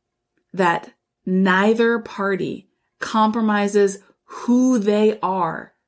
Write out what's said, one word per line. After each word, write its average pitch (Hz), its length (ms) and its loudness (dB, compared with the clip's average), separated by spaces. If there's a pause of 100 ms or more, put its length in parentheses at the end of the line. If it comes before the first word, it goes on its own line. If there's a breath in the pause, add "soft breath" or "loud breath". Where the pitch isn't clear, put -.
(540)
that 175 400 -2 (320)
neither 202 720 2
party 196 720 -6 (300)
compromises 208 1000 0 (260 soft breath)
who 254 540 0
they 214 420 2
are 185 520 -6 (160)